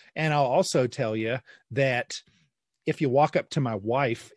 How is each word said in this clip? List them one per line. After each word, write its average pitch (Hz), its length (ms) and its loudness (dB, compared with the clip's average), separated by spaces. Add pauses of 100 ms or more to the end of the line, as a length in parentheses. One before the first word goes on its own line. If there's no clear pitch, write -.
(180)
And 156 160 0
I'll 147 120 4
also 139 400 2
tell 113 300 -4
you 110 220 -2 (340)
that 127 500 -2 (640)
if - 160 -4
you 143 80 0
walk 143 260 4
up - 160 -2
to 156 100 0
my 120 140 -2
wife 120 600 -2